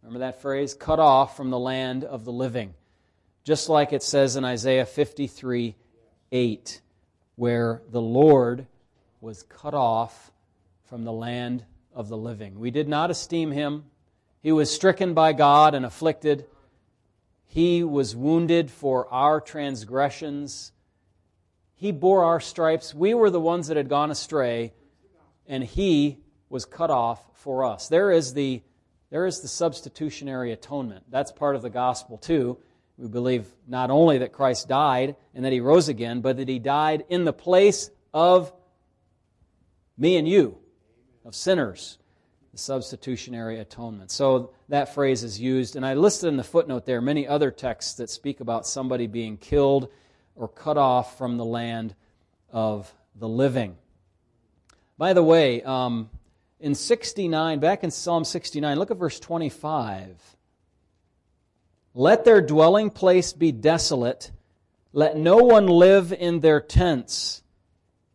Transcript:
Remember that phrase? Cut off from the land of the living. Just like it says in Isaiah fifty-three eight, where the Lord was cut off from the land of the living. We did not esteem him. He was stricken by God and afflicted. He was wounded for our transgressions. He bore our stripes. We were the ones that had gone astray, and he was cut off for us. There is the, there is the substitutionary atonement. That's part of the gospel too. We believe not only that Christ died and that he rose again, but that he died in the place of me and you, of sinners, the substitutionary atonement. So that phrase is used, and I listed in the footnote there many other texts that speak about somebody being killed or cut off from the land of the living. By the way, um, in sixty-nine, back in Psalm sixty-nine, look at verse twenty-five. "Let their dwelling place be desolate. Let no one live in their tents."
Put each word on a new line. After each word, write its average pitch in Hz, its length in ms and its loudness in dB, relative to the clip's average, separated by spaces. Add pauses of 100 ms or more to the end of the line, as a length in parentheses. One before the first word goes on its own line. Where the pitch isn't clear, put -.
Remember 117 180 -14
that 127 220 -8
phrase? 139 320 -4
Cut 156 240 -2
off 139 380 4
from 131 140 -8
the 127 80 -4
land 131 460 -6
of 127 200 -12
the 123 80 -10
living. 120 420 -8 (720)
Just 151 240 -2
like 147 240 2
it 135 100 -4
says 139 340 0
in 131 80 -4
Isaiah 127 420 0
fifty-three 127 920 -6 (540)
eight, 123 500 -4 (560)
where 117 540 -2
the 117 100 -4
Lord 123 680 4 (540)
was 110 220 -18
cut - 320 -14
off 117 580 -2 (540)
from 117 180 -12
the 117 80 -8
land 120 520 -8 (300)
of 110 140 -12
the 113 80 -10
living. 107 420 -12
We 117 120 -6
did 147 180 -4
not 156 220 -2
esteem 165 400 -6
him. 147 340 -6 (560)
He 156 120 0
was 151 220 0
stricken 185 400 0
by 160 200 4
God 147 400 6
and 131 100 -4
afflicted. 151 640 -2 (960)
He 170 400 0
was 139 320 -2
wounded 165 540 0
for 131 420 -4
our 147 280 2
transgressions. 143 1300 -8 (1040)
He 202 180 -6
bore 180 320 4
our 165 160 2
stripes. 160 540 -2
We 185 200 2
were 226 160 4
the 175 100 0
ones 165 280 -2
that 160 80 -2
had 139 120 -2
gone 147 220 0
astray, 123 600 -4 (760)
and 135 160 -8
he 147 560 0 (300)
was 131 160 -10
cut 165 260 -6
off 117 320 -2 (120)
for 131 300 -6
us. 107 240 -6
There 190 220 2
is 147 240 0
the, 131 280 -4 (480)
there 165 160 -4
is 180 140 -6
the 135 80 -14
substitutionary 139 1040 -8
atonement. 117 580 -12
That's 135 220 -6
part 143 240 -4
of 117 60 -8
the 120 80 -10
gospel 123 480 -6
too. 127 400 -2 (400)
We 123 100 -14
believe 120 380 -4 (200)
not 127 240 -4
only 151 280 6
that 123 140 -4
Christ 131 360 -2
died 135 480 0 (180)
and 127 100 -10
that 131 80 -2
he 127 80 0
rose 147 280 4
again, 117 320 -6
but 127 160 -2
that 131 120 -8
he 131 100 -4
died 147 500 -2
in 180 160 -2
the 151 80 0
place 190 580 2 (220)
of 175 400 4 (1400)
me 170 200 2
and 160 120 0
you, 165 300 2 (680)
of 117 100 -20
sinners, - 640 -4 (540)
the - 60 -20
substitutionary 117 1000 -10
atonement. 107 520 -16
So 131 420 0 (160)
that 143 240 -2
phrase 131 320 0
is 107 160 -12
used, 131 340 -4
and 131 120 -8
I 135 80 -4
listed 180 340 2
in 147 80 -2
the 127 80 -4
footnote 147 400 -2
there 123 160 -2
many 143 260 -2
other 143 240 0
texts - 440 -10
that 120 160 -12
speak - 300 -10
about 117 260 -6
somebody 127 400 -6
being 110 320 -10
killed 139 500 0 (480)
or 113 120 -12
cut - 280 -6
off 127 400 0
from 120 220 -6
the 117 80 -6
land 113 480 -8 (580)
of 110 400 -4 (240)
the 113 120 -12
living. 117 480 -2 (1200)
By 180 160 0
the 175 80 6
way, 156 400 4
um, 123 480 -4 (500)
in 147 140 -4
sixty-nine, 165 840 -4
back 165 240 0
in 170 80 -4
Psalm 170 340 -4
sixty-nine, 147 540 -6
look 196 120 -4
at 220 60 -4
verse 175 220 -6
twenty-five. 127 1000 -8 (1800)
"Let 170 320 4
their 220 160 10
dwelling 180 500 4
place 185 420 2
be 160 200 0
desolate. 123 800 -2 (600)
Let 151 240 2
no 170 220 6
one 226 280 8
live 180 460 6
in 170 280 -2
their 151 200 6
tents." - 800 -2 (720)